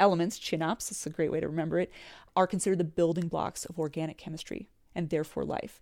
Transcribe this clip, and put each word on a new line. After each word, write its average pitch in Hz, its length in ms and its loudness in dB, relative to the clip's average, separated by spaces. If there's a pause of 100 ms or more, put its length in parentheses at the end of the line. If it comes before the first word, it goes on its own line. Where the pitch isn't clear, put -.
elements, 180 380 6
chinops, - 500 -2
this - 120 -8
is - 60 -8
a 151 40 -6
great 160 200 0
way 156 100 0
to 165 80 -2
remember 160 300 0
it, 180 140 0 (420)
are 185 140 6
considered 190 300 0
the 175 60 2
building 170 440 2
blocks 160 360 -4
of 170 140 -12
organic 160 400 -4
chemistry - 500 -10 (240)
and 170 160 -2
therefore 156 360 0
life. - 380 -6